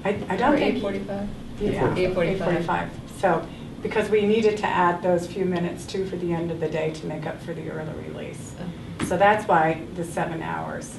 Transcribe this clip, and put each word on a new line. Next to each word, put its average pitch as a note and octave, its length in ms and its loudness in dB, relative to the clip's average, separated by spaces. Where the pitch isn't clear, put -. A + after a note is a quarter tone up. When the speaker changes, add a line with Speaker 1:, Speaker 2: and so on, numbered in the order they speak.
Speaker 1:
I, F#3+ 60 0
I F#3 80 -2
don't C#4 200 4
Speaker 2:
Or - 20 4
Speaker 1:
think - 200 2
Speaker 2:
eight - 40 -2
forty-five? G3+ 480 -4
Speaker 1:
Yeah, - 340 2
Speaker 2:
Eight F3+ 200 2
forty-five. F3+ 320 2
Speaker 1:
eight E3+ 180 2
forty-five. F3 240 0
So, E3+ 280 4
because G3+ 260 0
we G#3 160 6
needed G#3+ 320 6
to - 80 -2
add F3+ 380 4
those F3+ 240 4
few F#3+ 180 -2
minutes F3 400 -2
too F#3+ 220 -4
for F3+ 80 -6
the F3 180 0
end E3+ 180 -2
of - 80 -4
the D#3 80 -2
day D#3 240 0
to - 140 -10
make D#3 220 -6
up D#3+ 160 -6
for E3+ 100 -8
the D#3+ 160 -8
early D#3 240 -8
release. - 440 -10
Speaker 2:
Okay. D3+ 80 -2
Speaker 1:
So F3 100 2
that's G3+ 300 6
why D#3+ 360 4
the F3 80 -4
seven E3 380 -4
hours. D#3+ 580 -6